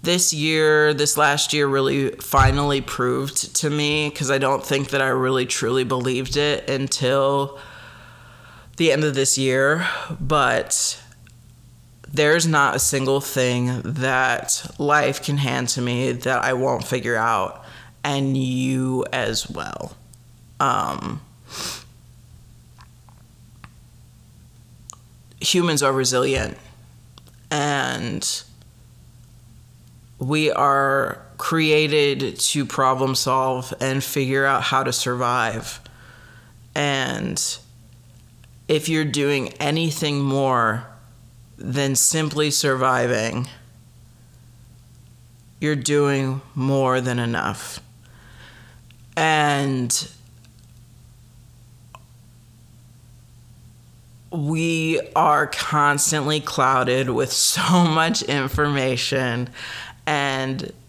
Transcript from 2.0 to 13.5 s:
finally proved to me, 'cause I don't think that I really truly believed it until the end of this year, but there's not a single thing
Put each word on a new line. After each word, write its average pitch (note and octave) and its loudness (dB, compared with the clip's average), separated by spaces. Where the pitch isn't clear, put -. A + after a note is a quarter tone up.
finally C#3 2
proved C3 -2
to D3+ 0
me, D3 0
'cause D3 -6
I C#3 2
don't C3+ 2
think C#3 -2
that C#3 0
I C3+ 2
really C3 0
truly B2+ 0
believed B2+ -2
it D3 0
until C#3 0
the D#3+ 2
end D3+ 2
of C#3+ 0
this C3+ 2
year, C3+ 2
but - 0
there's D#3 4
not D3+ 4
a C3 0
single C3+ 0
thing B2 0